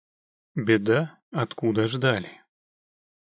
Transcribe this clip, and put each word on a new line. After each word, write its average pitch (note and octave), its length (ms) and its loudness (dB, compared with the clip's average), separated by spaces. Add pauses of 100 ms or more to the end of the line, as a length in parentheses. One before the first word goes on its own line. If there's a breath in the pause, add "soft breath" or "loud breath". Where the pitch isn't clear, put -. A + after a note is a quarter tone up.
(540)
Беда, A2+ 680 0 (100)
откуда A2+ 560 -2
ждали. A#2+ 540 -2 (800)